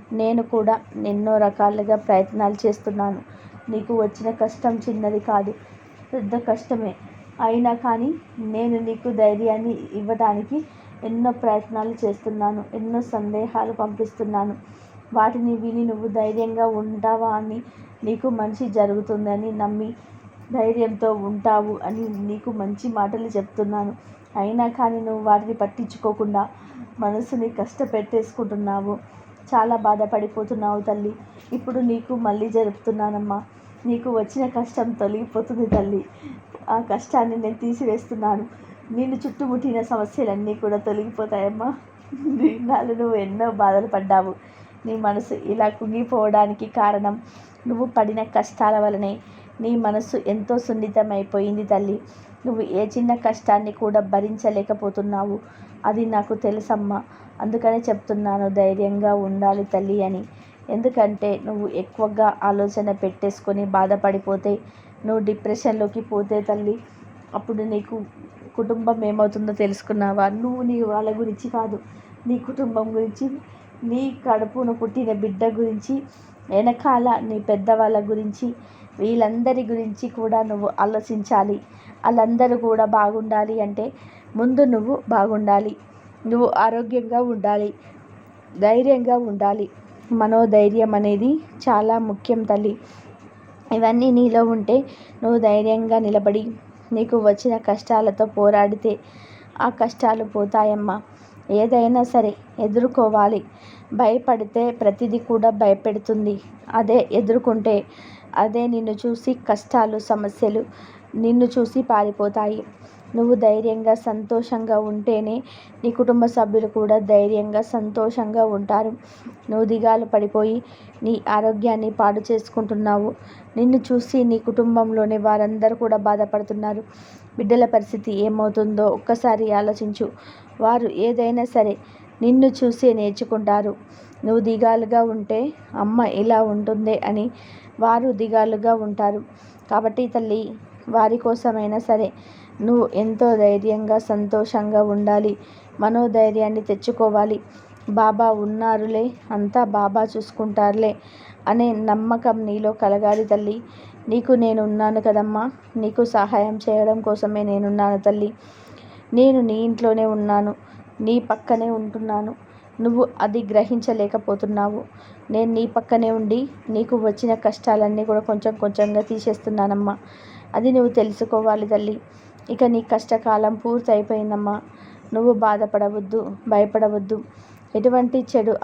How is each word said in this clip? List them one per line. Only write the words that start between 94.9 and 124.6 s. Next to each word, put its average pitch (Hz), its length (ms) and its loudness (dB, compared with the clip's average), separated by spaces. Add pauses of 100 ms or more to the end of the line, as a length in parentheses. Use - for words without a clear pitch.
నువ్వు 233 220 0
ధైర్యంగా 220 600 2
నిలబడి 208 440 2 (500)
నీకు 226 260 0
వచ్చిన 214 380 2
కష్టాలతో 214 720 0
పోరాడితే 208 640 2 (680)
ఆ 240 100 2
కష్టాలు 226 540 0
పోతాయమ్మా. 208 720 0 (540)
ఏదైనా 233 540 4
సరే 226 280 2 (260)
ఎదుర్కోవాలి. 220 840 2 (520)
భయపడితే 233 800 2
ప్రతిదీ 226 480 0
కూడా 226 320 2
భయపెడుతుంది. 208 840 0 (400)
అదే 226 240 4 (140)
ఎదుర్కొంటే 220 640 2 (580)
అదే 214 320 0
నిన్ను 226 260 -2
చూసి 233 400 -2 (100)
కష్టాలు, 214 560 0
సమస్యలు 214 640 -2 (520)
నిన్ను 233 320 4
చూసి 240 360 0
పారిపోతాయి. 208 800 0 (540)
నువ్వు 233 200 4
ధైర్యంగా, 220 600 2
సంతోషంగా 226 840 -2
ఉంటేనే 214 580 -2 (400)
నీ 233 140 -2
కుటుంబ 240 360 2
సభ్యులు 220 420 2
కూడా 214 300 2
ధైర్యంగా, 208 640 2
సంతోషంగా 220 800 -2
ఉంటారు. 208 480 0 (540)
నువ్వు 220 180 0
దిగాలు 226 400 2
పడిపోయి 214 520 2 (460)
నీ 226 120 0 (140)
ఆరోగ్యాన్ని 220 640 0
పాడు 208 300 2
చేసుకుంటున్నావు. 214 920 -2 (440)
నిన్ను 247 240 4
చూసి 247 460 0
నీ 226 140 2
కుటుంబంలోని 220 800 2